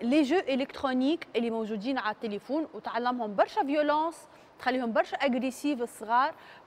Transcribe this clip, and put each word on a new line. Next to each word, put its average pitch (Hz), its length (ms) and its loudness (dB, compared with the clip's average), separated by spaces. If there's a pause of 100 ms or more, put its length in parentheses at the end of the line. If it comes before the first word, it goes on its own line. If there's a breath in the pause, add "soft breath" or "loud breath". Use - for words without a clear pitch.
لي 262 200 4
جو 285 160 4
الكترونيك 269 1000 0
اللي 233 140 0
موجودين 220 480 -4
على 214 180 -2
التليفون، 233 580 -4
وتعلمهم 226 640 -4
برشا 403 280 2
violence، 302 540 2 (420 loud breath)
تخليهم 247 340 -2
برشا 320 240 0
agressive 262 640 0
الصغار، 240 520 0 (340 loud breath)